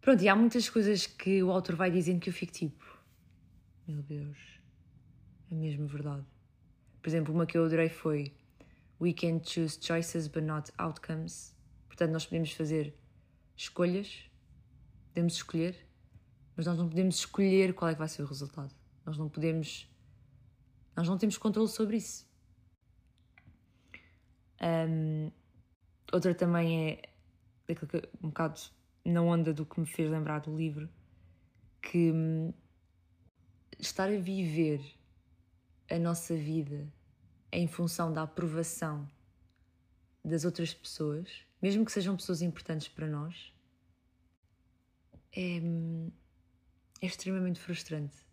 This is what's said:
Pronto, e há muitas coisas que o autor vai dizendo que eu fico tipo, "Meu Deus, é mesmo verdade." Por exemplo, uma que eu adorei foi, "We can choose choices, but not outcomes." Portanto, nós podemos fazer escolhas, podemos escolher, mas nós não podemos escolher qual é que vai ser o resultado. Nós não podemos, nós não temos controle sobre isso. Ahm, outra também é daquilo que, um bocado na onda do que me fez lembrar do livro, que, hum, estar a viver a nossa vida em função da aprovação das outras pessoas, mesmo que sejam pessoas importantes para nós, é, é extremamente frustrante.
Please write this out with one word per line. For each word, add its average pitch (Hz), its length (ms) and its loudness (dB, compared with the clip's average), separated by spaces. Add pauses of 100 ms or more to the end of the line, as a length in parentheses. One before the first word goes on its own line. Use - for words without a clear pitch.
Pronto, 254 200 8
e 196 60 6
há 196 80 8
muitas 226 340 6
coisas 208 380 2
que 190 340 2
o 185 100 4
autor 180 240 2
vai 185 140 2
dizendo 175 300 2
que 180 100 -4
eu 175 40 -4
fico - 180 -8
tipo, - 320 -6 (1040)
"Meu 147 160 -6
Deus, 147 340 -8 (1120)
é 170 40 -4
mesmo 151 320 -2
verdade." 143 380 -6 (760)
Por - 80 -4
exemplo, 156 240 2
uma 165 120 4
que 165 120 0
eu 165 80 6
adorei 165 240 4
foi, 147 460 -2 (640)
"We 170 140 2
can 165 300 0
choose 160 380 -2
choices, 165 460 -2
but 156 160 -4
not 151 340 -4
outcomes." 160 760 -6 (320)
Portanto, 165 240 0
nós 160 140 -2
podemos 165 260 -2
fazer 151 460 -2 (580)
escolhas, - 760 -4 (800)
podemos 170 240 2
escolher, - 540 -4 (680)
mas 165 100 -2
nós 175 120 0
não 170 120 2
podemos 180 260 4
escolher 190 580 4
qual 170 160 0
é 160 40 0
que 151 60 -6
vai 156 80 -2
ser 151 160 -6
o - 20 -4
resultado. 139 480 -10 (320)
Nós 156 120 -6
não 151 120 -2
podemos, 160 600 -2 (1040)
nós 170 120 2
não 185 100 2
temos 202 200 2
controle 220 320 2
sobre 220 280 0
isso. - 300 -8 (2250)
Ahm, 160 680 0 (840)
outra 180 220 4
também 170 560 2
é 151 120 -8 (680)
daquilo 165 200 -4
que, - 220 -4 (120)
um 160 80 -4
bocado 156 300 -2 (460)
na 170 160 4
onda 170 320 4
do 151 120 -4
que - 140 -6
me 165 60 0
fez 156 240 -2
lembrar 151 300 0
do 156 160 -6
livro, 156 340 -4 (920)
que, 170 300 4
hum, 160 420 2 (1200)
estar - 320 -2
a 208 80 0
viver 165 640 0 (1080)
a 170 100 0
nossa 170 360 0
vida 147 560 -4 (600)
em 170 160 0
função 170 440 -2
da 156 120 -2
aprovação 156 840 -4 (1160)
das 156 180 0
outras 170 300 0
pessoas, - 720 -8 (160)
mesmo 202 240 4
que 220 60 -6
sejam 196 240 0
pessoas 175 260 -4
importantes 160 460 -4
para 156 200 -8
nós, 151 460 -8 (1800)
é, 175 260 -2 (1400)
é 185 40 -6
extremamente 185 540 -4
frustrante. 151 580 -8 (160)